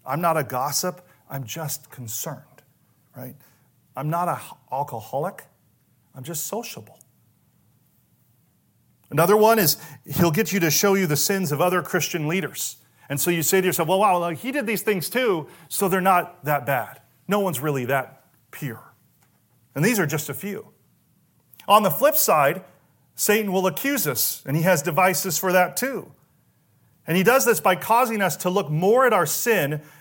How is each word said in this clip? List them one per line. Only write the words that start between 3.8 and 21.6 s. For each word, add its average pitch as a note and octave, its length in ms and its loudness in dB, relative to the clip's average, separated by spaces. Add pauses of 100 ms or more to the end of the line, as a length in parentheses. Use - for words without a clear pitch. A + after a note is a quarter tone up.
"I'm C#3+ 140 -4
not E3+ 200 -2
an C#3+ 80 -2 (340)
alcoholic. C#3 720 -6 (720)
I'm C3 80 -18
just D#3 240 -8
sociable." G3+ 500 -12 (2000)
Another E3+ 260 4
one A3 240 6
is E3 160 2 (300)
he'll E3+ 260 2
get F#3 220 -2
you G3 80 0
to E3 100 2
show G3+ 220 2
you F#3+ 120 2
the D3 120 0
sins F#3+ 340 -2
of C#3+ 80 -2
other F3 220 2
Christian D#3+ 480 -4
leaders. D#3+ 480 -6 (320)
And C#3+ 100 -4
so - 100 0
you E3+ 140 0
say F#3+ 160 2
to F#3 80 2
yourself, E3 220 0
"Well, F#3+ 100 2
wow, F#3+ 200 4
like, E3+ 180 -4
he B3+ 160 -8
did C#4 120 -4
these G#3+ 180 -4
things G3 260 -2
too, G#3 380 -2 (200)
so G3 220 -2
they're F#3 100 2
not F3+ 460 0
that C#3+ 200 -2
bad. B2 360 -4 (260)
No G3+ 140 0
one's F3 180 -2
really C#3 260 -2
that C3 380 -4 (280)
pure." - 300 -12 (920)
And C#3 100 0
these A3+ 140 2
are E3+ 60 2
just D3+ 240 -4
a - 40 -8
few. - 340 -12 (1000)